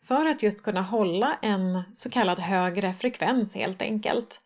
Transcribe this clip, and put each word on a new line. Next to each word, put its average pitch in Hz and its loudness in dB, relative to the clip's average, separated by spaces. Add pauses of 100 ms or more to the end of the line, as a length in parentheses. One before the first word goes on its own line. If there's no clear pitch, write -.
för 285 2
att 311 0
just 208 0
kunna 190 -2
hålla 202 0
en 185 0 (120)
så - -6
kallad 185 2
högre 185 0
frekvens 233 0
helt 190 -4
enkelt. 220 -2